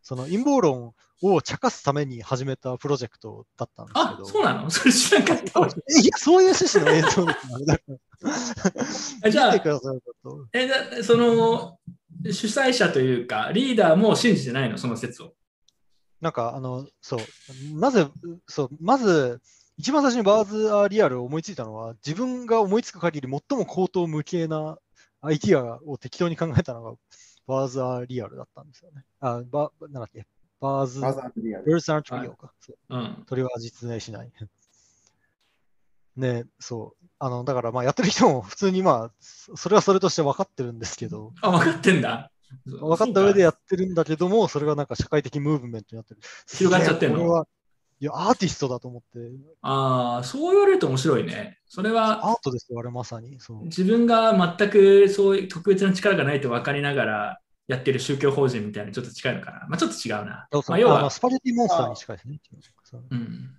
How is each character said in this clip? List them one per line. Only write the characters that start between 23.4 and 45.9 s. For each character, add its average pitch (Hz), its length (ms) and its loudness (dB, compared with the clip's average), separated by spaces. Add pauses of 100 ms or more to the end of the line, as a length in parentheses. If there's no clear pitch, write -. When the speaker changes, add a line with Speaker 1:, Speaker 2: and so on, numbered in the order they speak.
Speaker 1:
も 208 100 0
荒 185 200 -2
唐 175 180 -2
無 151 140 -4
稽 165 260 -4
な 156 320 -8 (420)
ア 156 120 -2
イ 156 60 0
デ 208 100 -4
ィ 170 100 6
ア 120 260 -6
を 143 140 -12
適 - 200 -16
当 175 100 0
に 160 80 -6
考 165 200 -4
え 175 60 4
た 131 120 -6
の 117 80 -16
が、 113 120 -14 (520)
バ 135 180 -2
ー 131 40 -4
ズ・ 127 140 -6
ア 127 180 -4
ー・ 123 60 -10
リ 123 160 -8
ア 98 60 -10
ル 65 80 -18
だ 65 60 -16
っ - 120 -20
た - 80 -20
ん 151 60 -20
で 139 60 -20
す - 100 -20
よ - 80 -20
ね。 139 100 -20 (180)
あ、 123 300 -6
ば、 147 300 -4
な 151 80 -20
ん 143 60 -20
だ 127 80 -12
っ 110 100 -14
け。 104 140 -20 (340)
バ 135 240 -2
ー - 20 -4
ズ、 127 140 -10
Speaker 3:
バ 135 100 -2
ー 135 40 -4
ズ・ 135 80 -10
ア - 20 -12
ー・ 123 140 -14
リ 107 180 -8
ア - 20 -12
ル。 98 60 -16
Speaker 1:
バ 151 80 2
ー 165 80 2
ズ・ 160 120 -4
ア 156 40 0
ー・ 151 60 -4
リ - 260 -10
ア - 20 -14
ル - 60 -20
か。 - 100 -20
Speaker 2:
は - 60 -20
い。 - 80 -20
Speaker 1:
そ - 120 -20
う。 - 40 -20 (120)
Speaker 2:
う 127 100 -10
ん。 110 280 -12
Speaker 1:
鳥 131 160 -4
は 127 160 -4
実 117 300 -14
在 117 120 -6
し 113 120 -14
な 104 100 -14
い。 120 80 -18
<laughs> - 1900 -20
ね、 123 280 -2 (160)
そ 110 420 -14
う。 - 40 -20 (120)
あ 135 120 -6
の、 123 120 -8
だ 131 120 -4
か 127 80 -2
ら、 113 100 -4
ま 127 80 -2
あ、 123 40 -4
や 131 80 2
っ - 20 0
て - 80 -2
る 185 80 2
人 208 180 4
も 131 140 0
普 95 140 -16
通 196 140 0
に、 185 120 0
ま 123 280 2
あ、 - 80 -20
そ-、 - 380 -20
そ - 140 -8
れ 208 40 2
は 208 80 8
そ 202 120 4
れ 190 60 4
と 180 100 2
し - 40 -6
て 165 80 0
分 139 120 0
か 190 100 -4
っ - 40 -14
て - 140 -10
る 120 100 -8
ん 117 60 -16
で 113 60 -10
す - 120 -10
け 117 120 -10
ど。 107 320 -14
Speaker 2:
あ、 208 100 2
分 180 220 4
か - 60 -6
っ - 20 -10
て 190 120 4
ん 156 100 4
だ。 117 280 -6 (360)
Speaker 1:
分 151 320 -2
か 220 80 2
っ 240 80 -2
た 190 80 6
上 202 100 6
で 196 80 4
や 175 100 8
っ - 80 -10
て - 200 -4
る 190 80 0
ん 185 80 -6
だ 165 100 2
け 147 100 -2
ど 175 140 0
も、 208 180 4
そ 143 140 -4
れ 147 60 -2
が 151 100 0
な 147 60 -4
ん 139 40 -6
か - 80 -8
社 - 140 -4
会 151 140 0
的 143 180 -6
ム 147 140 0
ー 147 40 -2
ブ 123 100 -10
メ 117 120 -10
ン - 20 -20
ト - 140 -20